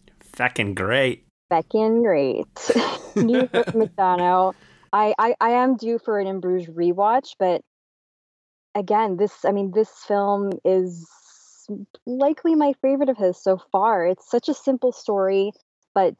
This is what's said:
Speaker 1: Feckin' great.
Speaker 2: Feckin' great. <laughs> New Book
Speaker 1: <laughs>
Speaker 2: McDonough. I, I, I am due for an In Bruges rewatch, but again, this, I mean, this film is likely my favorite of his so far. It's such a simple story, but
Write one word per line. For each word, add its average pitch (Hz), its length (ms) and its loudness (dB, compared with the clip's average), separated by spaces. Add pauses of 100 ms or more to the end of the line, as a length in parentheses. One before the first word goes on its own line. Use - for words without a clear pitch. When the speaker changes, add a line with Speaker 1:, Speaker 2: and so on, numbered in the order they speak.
(320)
Speaker 1:
Feckin' 110 420 -2
great. 123 500 0 (240)
Speaker 2:
Feckin' 220 540 0
great. 147 420 0 (720)
<laughs> - 0 -
New 240 320 2
Book - 200 -2
Speaker 1:
<laughs> - 20 -6
Speaker 2:
McDonough. 185 840 0 (380)
I, 214 240 2
I, 226 240 0
I 226 100 2
am 247 260 2
due 226 240 -4
for 214 180 -2
an 190 80 -2
In 190 140 -6
Bruges 180 280 -4
rewatch, 180 680 0
but 180 240 0 (1120)
again, 202 420 0
this, 196 280 -2
I 202 80 2
mean, 202 180 -4
this 214 200 0 (160)
film 202 440 0 (140)
is 180 440 0 (1000)
likely 285 480 0
my 294 180 4 (100)
favorite 269 260 2
of 247 80 0
his 185 260 0
so 190 180 0 (100)
far. 196 360 2
It's - 240 -2
such 240 180 0
a 302 60 -2
simple 254 380 -2
story, 196 600 0 (420)
but 190 260 2